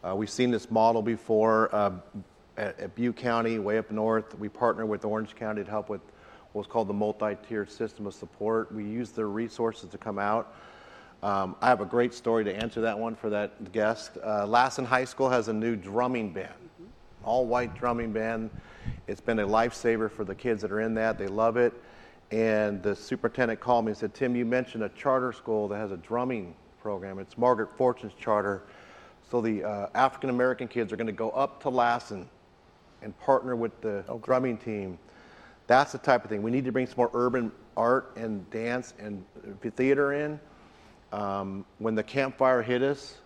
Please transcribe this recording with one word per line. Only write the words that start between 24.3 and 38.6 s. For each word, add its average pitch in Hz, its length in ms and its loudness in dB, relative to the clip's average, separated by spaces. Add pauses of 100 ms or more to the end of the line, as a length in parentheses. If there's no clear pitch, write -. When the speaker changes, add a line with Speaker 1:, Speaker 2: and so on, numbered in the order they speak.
Speaker 1:
you 120 100 0
mentioned 120 380 -2
a 101 60 -4
charter 131 420 0
school 107 360 -2
that 101 100 -4
has 104 140 -6
a 95 60 -6
drumming 110 580 -4 (260)
program. 98 380 -6
It's - 180 -14
Margaret 117 400 4
Fortune's 120 420 0
charter." 101 440 2 (680)
So 120 120 2
the, 107 220 0
uh, 101 320 -4
African-American 127 720 2
kids 110 240 -2
are 107 60 -6
gonna 113 140 -2
go 110 180 -4
up 135 320 -2
to 139 80 -2
Lassen 120 580 0 (760)
and 107 160 -12
partner 127 360 2
with 113 260 -4
the 101 280 -4
Speaker 2:
Okay. 117 140 -8
Speaker 1:
drumming 127 340 2
team. 98 400 -6 (680)
That's 131 240 6
the 139 60 -8
type 123 260 4
of - 60 -14
thing. 104 120 -2
We 113 100 -2
need 127 140 0
to 127 60 -2
bring 127 160 0
some - 100 -10
more 120 160 4
urban 120 380 2 (260)
art 120 380 2
and 107 340 -6
dance 120 500 -6